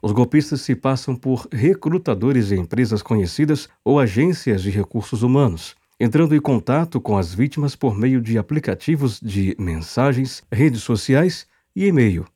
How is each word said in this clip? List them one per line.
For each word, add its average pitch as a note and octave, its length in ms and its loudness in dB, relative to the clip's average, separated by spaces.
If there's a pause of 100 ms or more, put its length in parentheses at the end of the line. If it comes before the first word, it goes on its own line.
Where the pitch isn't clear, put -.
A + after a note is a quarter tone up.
Os G#2 100 -2
golpistas C3 500 2
se B2+ 140 -2
passam C3 400 -4
por B2+ 360 -4
recrutadores C3 960 0
de G2 100 0
empresas G#2 460 -2
conhecidas C3+ 680 0 (160)
ou C#3 140 4
agências A#2+ 640 0
de G2 80 -4
recursos G#2+ 500 -4
humanos, B2 540 2 (240)
entrando C#3+ 360 4
em D3 60 4
contato C#3+ 580 0
com G#2+ 160 -2
as F2+ 160 0
vítimas C#3+ 440 -2
por A#2 200 -2
meio B2+ 240 2
de A2+ 200 0
aplicativos C#3 840 -2
de G2 380 -2
mensagens, A#2+ 800 -2 (100)
redes A#2+ 300 2
sociais C#3 640 0 (300)
e F#3+ 100 0
e-mail. A#2 400 2 (100)